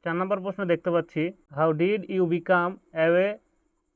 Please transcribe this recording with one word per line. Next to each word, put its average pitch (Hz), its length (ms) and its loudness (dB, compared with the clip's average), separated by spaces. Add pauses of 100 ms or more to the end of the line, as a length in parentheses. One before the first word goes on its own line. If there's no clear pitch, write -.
চার 165 120 -4
নম্বর 190 260 -2
প্রশ্ন 190 240 -6
দেখতে 170 260 0
পাচ্ছি, 170 400 -2 (240)
"How 160 220 2
did 190 280 0
you 185 200 0
become 175 520 0 (160)
aware 175 440 2 (580)